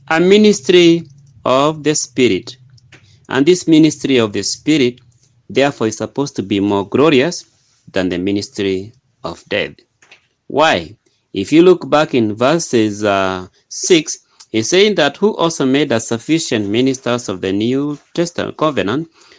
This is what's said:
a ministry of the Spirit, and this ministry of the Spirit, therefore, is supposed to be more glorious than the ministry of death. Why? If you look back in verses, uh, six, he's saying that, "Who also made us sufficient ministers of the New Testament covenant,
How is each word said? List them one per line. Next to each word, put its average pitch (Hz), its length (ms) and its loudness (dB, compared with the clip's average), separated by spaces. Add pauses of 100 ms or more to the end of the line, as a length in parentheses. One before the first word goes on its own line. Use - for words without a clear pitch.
a 160 120 0
ministry 180 880 4 (380)
of 143 380 0
the 147 100 0
Spirit, - 640 -2 (720)
and 139 160 0
this 175 220 2
ministry 156 500 2
of 110 160 0
the 104 80 -4
Spirit, 127 580 -2 (480)
therefore, 127 400 0
is 110 100 -4
supposed 135 400 -6
to 123 40 -4
be 101 180 -2
more 101 300 0
glorious 147 560 2 (460)
than 92 180 -2
the 87 80 -4
ministry 98 760 -4 (300)
of - 240 -14
death. 76 280 -4 (720)
Why? 123 500 -2 (360)
If 98 200 -4
you 160 80 6
look 180 260 4
back 151 280 0
in 107 180 0
verses, 110 680 0
uh, 95 440 -2 (220)
six, - 520 -2 (300)
he's 113 180 -2
saying 202 260 2
that, 147 220 0
"Who 208 180 0
also 160 320 -2
made 139 240 0
us 113 160 -2
sufficient 120 600 -4
ministers 123 600 -2
of 92 120 -8
the 95 120 -2
New 135 460 -4 (160)
Testament 165 420 -6
covenant, 139 500 -4 (320)